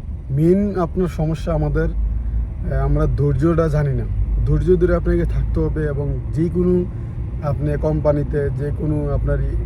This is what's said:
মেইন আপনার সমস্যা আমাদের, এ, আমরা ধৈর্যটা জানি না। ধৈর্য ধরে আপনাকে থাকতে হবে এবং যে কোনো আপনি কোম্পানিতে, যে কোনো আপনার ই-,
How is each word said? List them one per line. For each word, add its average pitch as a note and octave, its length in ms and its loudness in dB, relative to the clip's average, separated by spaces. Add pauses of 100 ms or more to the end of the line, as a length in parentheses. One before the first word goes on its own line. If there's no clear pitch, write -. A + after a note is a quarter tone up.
(340)
মেইন F#3+ 460 4
আপনার F3+ 280 0
সমস্যা D#3+ 460 -2
আমাদের, D3+ 360 2 (840)
এ, C3+ 40 -2
আমরা D3 320 2 (100)
ধৈর্যটা D3+ 500 2
জানি C#3+ 260 0
না। A#2 100 0 (420)
ধৈর্য D3+ 300 4
ধরে E3 200 2
আপনাকে E3+ 300 0
থাকতে - 340 0
হবে D#3 260 0
এবং C#3 340 -2 (140)
যে E3 200 0
কোনো F3+ 320 2 (580)
আপনি D3 380 -2
কোম্পানিতে, D3 680 0
যে C#3 280 -4
কোনো D3+ 320 -2
আপনার C#3 320 0
ই-, C#3 140 -2 (100)